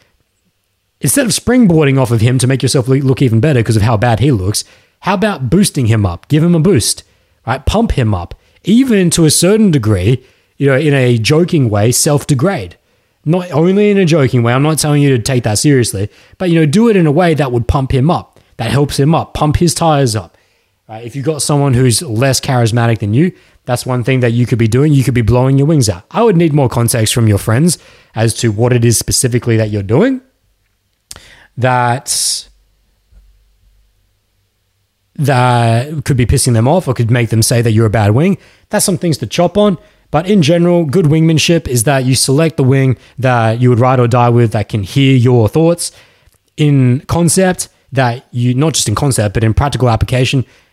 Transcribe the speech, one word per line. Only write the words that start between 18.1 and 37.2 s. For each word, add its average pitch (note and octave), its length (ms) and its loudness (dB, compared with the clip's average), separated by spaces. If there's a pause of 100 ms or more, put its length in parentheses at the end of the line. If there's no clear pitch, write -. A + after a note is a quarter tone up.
up, - 280 -6 (200)
that A#2 120 -6
helps C#3 300 -2
him D#3 140 2
up, C3+ 180 -4
pump D3+ 240 -2
his E3+ 160 0
tires C#3+ 420 0
up. - 220 -10 (500)
Right? A2+ 180 -18
If A#2+ 120 -14
you've C3+ 80 -8
got D3+ 160 -4
someone C#3+ 320 0
who's B2 300 0
less C3 380 -2
charismatic A#2 580 0
than G#2 160 -4
you, F3 180 0 (320)
that's B2 220 -6
one B2 180 -4
thing C3 160 0
that A#2+ 120 0
you A#2+ 120 0
could A2+ 140 -2
be A2+ 100 2
doing. C#3 240 2
You C3+ 120 2
could B2 100 -2
be A#2+ 80 0
blowing B2 340 2
your C#3 100 2
wings D3 220 2
out. F#2 220 -6
I G3 120 -2
would G#3+ 140 2
need E3 160 2
more C#3 160 2
context A#2 460 -2
from A2+ 140 2
your G2 100 2
friends C#3+ 400 0 (360)
as A2 200 -2
to A2+ 180 -2
what A#2+ 220 0
it A#2 100 0
is A#2 140 2
specifically A#2+ 580 -2
that G#2+ 140 -2
you're G#2 120 -4
doing G3+ 380 0 (1400)
that, B2 920 -2 (2750)
that B2 880 0
could C#3 120 -2
be A#2+ 100 0
pissing B2+ 280 0
them A2+ 120 2
off E3+ 220 0
or B2 60 0
could A2+ 160 -2
make A#2+ 200 0